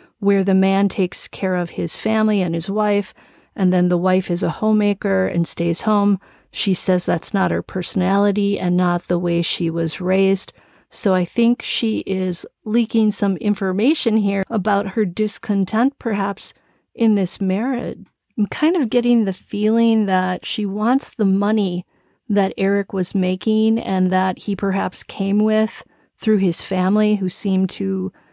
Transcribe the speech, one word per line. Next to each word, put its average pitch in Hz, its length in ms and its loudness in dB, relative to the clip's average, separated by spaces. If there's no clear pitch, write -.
where 196 240 2
the 190 120 2
man 190 340 2
takes - 400 -4
care 185 280 -4
of 175 140 -4
his 170 280 -8
family 220 420 0
and 170 140 -2
his 170 160 -4
wife, 208 420 0
and 185 160 2
then 180 200 2
the 175 80 2
wife 185 320 0
is 175 120 -2
a 170 60 0
homemaker 202 800 0
and 175 200 0
stays - 360 -2
home. 202 360 2
She - 220 -2
says 180 320 0
that's 170 300 -2
not 185 160 0
her 170 100 -2
personality 196 960 0
and 180 200 0
not 175 300 0
the 175 100 0
way 170 240 0
she 170 260 -4
was 165 320 -4
raised. 190 540 0
So - 260 0
I 180 120 2
think 233 340 2
she - 460 -4
is 185 400 -4
leaking 220 460 2
some 196 260 0
information 208 800 0
here 196 320 0
about 202 420 -2
her 214 140 0
discontent, 208 920 -2
perhaps, 202 560 -4
in 226 200 2
this 196 280 -2
marriage. 196 640 -4
I'm 208 80 2
kind 339 300 0
of 269 120 0
getting 240 360 2
the 196 80 0
feeling 220 760 2
that 185 400 0
she - 180 -4
wants 214 480 0
the 214 120 -2
money 196 600 0
that 196 280 0
Eric 196 360 0
was 190 200 -2
making 214 680 2
and 185 320 0
that 185 260 0
he 202 160 -6
perhaps 190 480 -4
came 196 380 -2
with 214 420 0
through 214 200 2
his 185 260 0
family, 208 540 2
who 190 120 -2
seem 190 380 0
to 190 460 -4